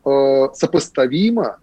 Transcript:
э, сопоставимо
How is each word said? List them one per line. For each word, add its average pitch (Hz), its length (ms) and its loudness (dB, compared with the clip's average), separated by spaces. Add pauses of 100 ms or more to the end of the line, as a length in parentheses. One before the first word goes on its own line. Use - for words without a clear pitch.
э, 139 500 2
сопоставимо 156 1080 -2